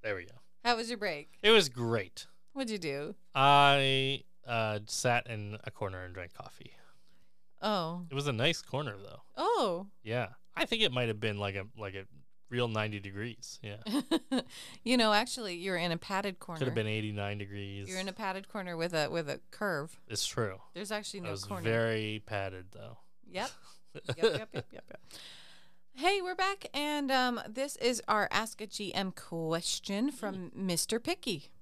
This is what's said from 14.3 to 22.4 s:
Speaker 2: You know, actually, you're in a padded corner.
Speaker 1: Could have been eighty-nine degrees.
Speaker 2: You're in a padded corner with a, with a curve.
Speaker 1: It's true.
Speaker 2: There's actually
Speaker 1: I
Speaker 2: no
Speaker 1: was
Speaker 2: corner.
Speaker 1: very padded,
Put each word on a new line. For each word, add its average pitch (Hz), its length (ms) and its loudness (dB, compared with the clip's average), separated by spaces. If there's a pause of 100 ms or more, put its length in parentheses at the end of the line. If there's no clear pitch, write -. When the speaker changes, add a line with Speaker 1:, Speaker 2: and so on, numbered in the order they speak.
Speaker 2:
You 254 140 6
know, 220 160 6
actually, 214 420 2
you're 180 220 0
in 170 140 2
a 165 40 2
padded 190 420 -2
corner. 170 200 -8
Speaker 1:
Could 135 100 2
have - 60 -2
been 110 120 2
eighty-nine 104 520 -2
degrees. 101 500 -8
Speaker 2:
You're 185 120 -4
in 190 80 -4
a 185 40 -8
padded 190 360 -6
corner 180 280 -6
with 165 160 0
a, 156 160 2
with 160 220 -2
a 143 100 -4 (100)
curve. 165 480 -2 (100)
Speaker 1:
It's 110 180 0
true. 98 320 0 (160)
Speaker 2:
There's 190 180 -6
actually 208 280 -4
Speaker 1:
I 175 40 -8
Speaker 2:
no - 60 -4
Speaker 1:
was 98 160 -4
Speaker 2:
corner. 180 160 -4
Speaker 1:
very 110 640 2
padded, 95 460 -4